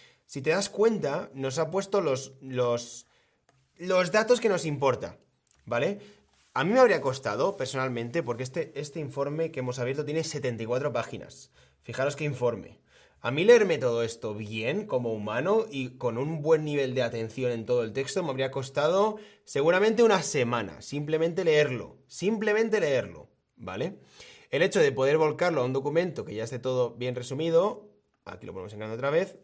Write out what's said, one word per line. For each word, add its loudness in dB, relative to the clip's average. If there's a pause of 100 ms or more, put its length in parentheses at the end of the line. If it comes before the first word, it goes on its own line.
(240)
si -10
te 0
das 0
cuenta, 0
nos -4
ha -2
puesto 0
los, -2
los, -2 (720)
los 0
datos 4
que 0
nos 2
importa, 0 (480)
¿vale? 0 (540)
A 0
mí 2
me 6
habría 8
costado, -2
personalmente, -4
porque -6
este, -6
este -8
informe -4
que -8
hemos -6
abierto -2
tiene -2
setenta -4
y -4
cuatro -2
páginas. -8 (320)
Fijaros -2
qué -6
informe. -2 (400)
A -4
mí 0
leerme 8
todo 0
esto -4
bien, -4
como -2
humano, 0
y -8
con -2
un -4
buen 4
nivel 0
de 2
atención -4
en -6
todo 2
el -6
texto, -4
me -4
habría -2
costado 0 (260)
seguramente 4
una 6
semana, -2
simplemente -2
leerlo, 2 (100)
simplemente 0
leerlo, 0 (300)
¿vale? -8 (540)
El 2
hecho 2
de 6
poder 2
volcarlo 2
a 2
un -2
documento -2
que -12
ya -6
esté -8
todo -2
bien -6
resumido, 0 (340)
aquí -14
lo -12
ponemos -12
en -14
grande -8
otra -2
vez, 0